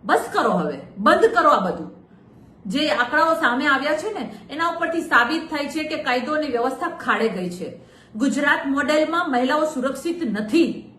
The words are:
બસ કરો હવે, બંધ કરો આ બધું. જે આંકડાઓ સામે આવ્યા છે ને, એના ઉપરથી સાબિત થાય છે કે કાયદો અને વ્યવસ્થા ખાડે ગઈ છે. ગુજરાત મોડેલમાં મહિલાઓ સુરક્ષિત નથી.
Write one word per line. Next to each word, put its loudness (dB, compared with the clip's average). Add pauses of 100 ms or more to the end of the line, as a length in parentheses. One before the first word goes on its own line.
બસ 0
કરો 2
હવે, -2 (200)
બંધ 4
કરો 6
આ 4
બધું. -4 (760)
જે -2
આંકડાઓ 2
સામે 0
આવ્યા 0
છે -4
ને, -6 (260)
એના -2
ઉપરથી -4
સાબિત 2
થાય -4
છે -4
કે -4
કાયદો -2
અને 0
વ્યવસ્થા -2 (100)
ખાડે 0
ગઈ -4
છે. -10 (480)
ગુજરાત 2
મોડેલમાં 0
મહિલાઓ 2
સુરક્ષિત -4
નથી. 2 (300)